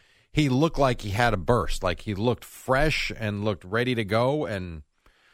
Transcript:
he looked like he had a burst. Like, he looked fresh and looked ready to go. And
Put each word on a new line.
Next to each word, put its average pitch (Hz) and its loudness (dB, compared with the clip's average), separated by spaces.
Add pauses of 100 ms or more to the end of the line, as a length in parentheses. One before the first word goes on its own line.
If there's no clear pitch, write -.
(340)
he 151 4
looked 143 2
like 131 2
he 104 -6
had 117 2
a 101 0
burst. 95 0
Like, 87 -2
he 104 -6
looked 110 -2
fresh - 0
and 104 -4
looked 104 -2
ready 117 0
to 113 -2
go. 120 0
And 87 -6 (520)